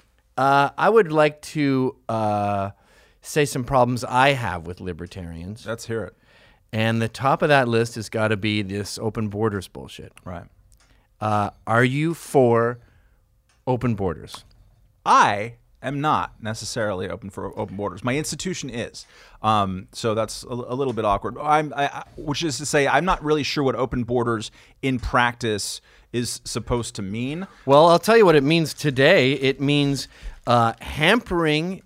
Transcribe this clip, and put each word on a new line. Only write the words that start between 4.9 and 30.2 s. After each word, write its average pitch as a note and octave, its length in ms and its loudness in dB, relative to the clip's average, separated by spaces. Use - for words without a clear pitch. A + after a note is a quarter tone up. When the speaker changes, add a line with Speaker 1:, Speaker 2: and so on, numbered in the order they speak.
Speaker 2:
Let's A2+ 200 -10
hear A2+ 180 -6
it. - 120 -16
Speaker 1:
And A2+ 300 0
the A2 60 0
top C3+ 340 0
of E3 60 2
that C3+ 200 4
list A#2 280 0
has A2 120 -10
gotta A2 280 0
be G#2 260 -2
this G2 360 -8
open A2 300 -4
borders G2+ 400 -4
bullshit. - 440 -18
Speaker 2:
Right. - 220 -14
Speaker 1:
Uh, G#2 300 0
are A#2 180 4
you D3+ 300 0
for A#2+ 640 2
open B2 280 0
borders? F#2 500 -6
Speaker 2:
I A#2+ 500 2
am C#3 180 -6
not C#3 420 -2
necessarily G#2 640 -4
open F#2+ 220 -12
for F#2+ 280 -12
open G2+ 180 -8
borders. F#2+ 280 -6
My B2 120 -2
institution D#3 540 -8
is. A2 340 -10
Um, G2 500 0
so A2 220 -4
that's G#2+ 300 -4
a, - 40 -18
a B2 260 -8
little C3 180 -2
bit G#2+ 120 -4
awkward. G#2 340 -2
I'm, D3+ 360 0
I, C#3+ 140 -2
I, C3+ 140 -12
which D3 260 -6
is C#3+ 160 -4
to C#3+ 80 -10
say, C#3+ 200 2
I'm C3+ 180 2
not F3+ 200 0
really D3+ 180 0
sure D3 220 -2
what B2 120 2
open B2 280 -2
borders A#2 460 -2
in C3 160 0
practice A#2+ 840 -2
is A#2+ 320 -6
supposed A#2+ 520 -6
to A2 60 -8
mean. B2+ 440 -6
Speaker 1:
Well, C#3+ 240 8
I'll E3+ 120 8
tell A3+ 160 4
you A3 80 8
what E3 120 8
it C3+ 60 6
means D#3 320 2
today. C#3 600 4
It C3+ 260 0
means, C#3 480 0